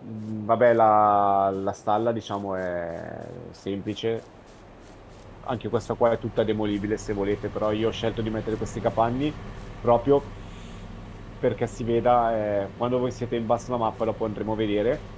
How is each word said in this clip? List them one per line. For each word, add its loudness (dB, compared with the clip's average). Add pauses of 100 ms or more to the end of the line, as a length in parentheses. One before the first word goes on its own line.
mm, -8
vabbè, 6
la, 6
la -2
stalla, 0
diciamo, -4
è -8
semplice. -6 (1040)
Anche -6
questa -2
qua 4
è 2
tutta -2
demolibile 0
se -6
volete, -2
però -2
io 0
ho -2
scelto -4
di -2
mettere -4
questi -6
capanni 0 (420)
proprio 4 (1040)
perché 0
si -8
veda, 4
eh, -8
quando 0
voi 0
siete -4
in -2
basso 0
la 0
mappa, 0
dopo -2
andremo -4
a 0
vedere. 0 (100)